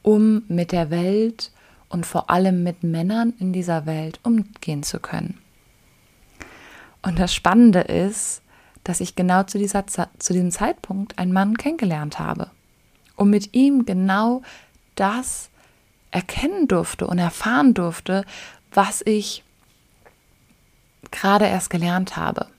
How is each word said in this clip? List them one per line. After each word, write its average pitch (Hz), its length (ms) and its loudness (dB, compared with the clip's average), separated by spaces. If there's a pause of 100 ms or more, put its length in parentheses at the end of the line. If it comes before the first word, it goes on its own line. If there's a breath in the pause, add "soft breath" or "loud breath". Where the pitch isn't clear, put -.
um 214 460 4
mit 170 240 -2
der 165 180 0
Welt 196 600 -2 (360 soft breath)
und 170 180 -4
vor - 240 -4
allem 185 340 2
mit 175 200 -4
Männern 196 560 -2
in 185 140 -4
dieser 170 320 -4
Welt 156 380 -6
umgehen 196 600 -2
zu - 160 -8
können. - 400 -8 (1600 loud breath)
Und 175 160 -2
das 180 160 0
Spannende 202 460 6
ist, - 640 -2 (420 soft breath)
dass 175 160 -4
ich 180 160 -8
genau 185 280 2
zu 190 140 -6
dieser 196 300 -2
Ze-, - 220 -6 (100)
zu - 140 -2
diesem 180 180 2
Zeitpunkt 208 680 -6
einen 185 160 0
Mann 202 240 2
kennengelernt 175 640 -2
habe - 320 -6 (640)
und 202 140 4
mit 208 260 2
ihm 269 300 4
genau 202 560 0 (540 loud breath)
das 214 540 -4 (600 soft breath)
erkennen 294 560 -2
durfte 175 400 -2
und 180 120 0
erfahren 233 540 2
durfte, 185 520 -2 (480 loud breath)
was 196 320 2
ich 214 380 -2 (1700)
gerade 202 340 2
erst 185 240 -2
gelernt 175 480 -2
habe. - 300 -4 (100)